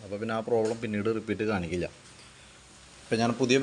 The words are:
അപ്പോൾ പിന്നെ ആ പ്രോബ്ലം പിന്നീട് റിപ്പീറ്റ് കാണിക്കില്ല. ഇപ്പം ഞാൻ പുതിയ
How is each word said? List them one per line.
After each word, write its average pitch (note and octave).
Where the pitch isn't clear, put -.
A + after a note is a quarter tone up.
അപ്പോൾ G2+
പിന്നെ A2+
ആ -
പ്രോബ്ലം A2+
പിന്നീട് G#2+
റിപ്പീറ്റ് G#2+
കാണിക്കില്ല. F2
ഇപ്പം A2+
ഞാൻ A#2+
പുതിയ B2+